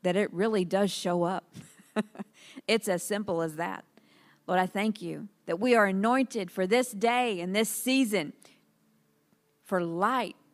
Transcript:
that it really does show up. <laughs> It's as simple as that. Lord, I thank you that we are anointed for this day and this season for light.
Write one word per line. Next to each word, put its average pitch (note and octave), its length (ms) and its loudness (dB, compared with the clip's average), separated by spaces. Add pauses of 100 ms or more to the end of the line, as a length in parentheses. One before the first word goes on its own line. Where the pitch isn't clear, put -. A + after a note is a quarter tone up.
that F3+ 140 0
it G3+ 180 0
really G3+ 320 0
does F#3+ 260 0
show F3 320 -2
up. F3 300 -4 (420)
<laughs> G#3+ 80 -2 (640)
It's G#3+ 200 2
as F3+ 160 0
simple G3+ 380 -2
as D#3 160 -4
that. F3+ 280 -6 (600)
Lord, F#3 120 2
I F#3 60 4
thank G3+ 360 -2
you E3 260 -8 (180)
that E3+ 140 -2
we A#3+ 160 4
are G#3+ 100 8
anointed G#3 640 0
for F#3+ 140 0
this B3 260 2
day A3+ 500 0
and F#3 140 -4
this G#3+ 140 2
season G#3+ 640 0 (1300)
for F3+ 200 0
light. G3 520 -2 (180)